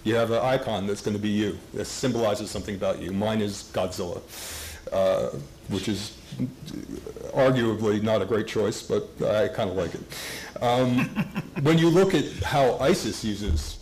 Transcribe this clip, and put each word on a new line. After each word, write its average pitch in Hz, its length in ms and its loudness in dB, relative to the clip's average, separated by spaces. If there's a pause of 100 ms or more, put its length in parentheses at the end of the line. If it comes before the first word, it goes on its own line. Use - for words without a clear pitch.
you 110 120 2
have 113 160 2
an 113 80 4
icon 113 480 0
that's 101 140 -2
gonna 107 180 -2
be 104 100 0
you, 104 280 0 (160)
that 101 120 -4
symbolizes 113 640 0
something 104 260 -6
about 92 260 -2
you. 87 100 -6
Mine 107 300 0
is 104 320 -4
Godzilla, 92 480 -4 (720)
uh, 95 440 2 (300)
which 98 220 -2
is 98 260 -4 (1160)
arguably 113 680 4
not 110 200 2
a 95 40 0
great 101 220 0
choice, 110 340 0
but 104 220 0 (180)
I 104 280 2
kinda 98 240 -2
like 87 200 -2
it. - 80 -8 (600)
Um, 123 440 4
<laughs> - 580 -6
when 160 140 6
you 165 120 6
look 185 240 6
at 147 180 2 (120)
how 135 360 4
isis 131 440 2
uses 101 580 -2